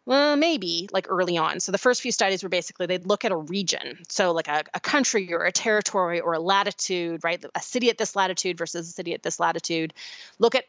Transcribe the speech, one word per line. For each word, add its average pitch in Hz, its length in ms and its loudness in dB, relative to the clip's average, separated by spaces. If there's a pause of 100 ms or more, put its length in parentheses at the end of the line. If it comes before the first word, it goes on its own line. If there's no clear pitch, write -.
well, 285 320 4
maybe, 202 560 0
like, 190 160 0
early 180 300 2
on. 156 200 0
So - 140 -4
the 196 60 2
first 247 240 2
few 240 100 -2
studies 196 300 2
were 190 80 -6
basically, 180 340 -2
they'd 175 220 -2
look 202 180 0
at 214 80 2
a 180 40 0
region. 160 640 -4 (100)
So, 185 220 2
like, 165 160 -2
a, 151 140 0 (120)
a - 60 -4
country 220 520 0
or 170 120 0
a 180 80 2
territory 190 680 2
or 165 140 0
a 160 60 0
latitude, 180 840 0
right? 170 180 -2 (120)
A - 80 -6
city 247 260 0
at 220 80 4
this - 180 -2
latitude 185 440 0
versus 170 320 -6
a - 20 -14
city 175 220 -6
at - 80 -10
this - 180 -4
latitude. 165 540 -2 (440)
Look 226 160 4
at 262 140 0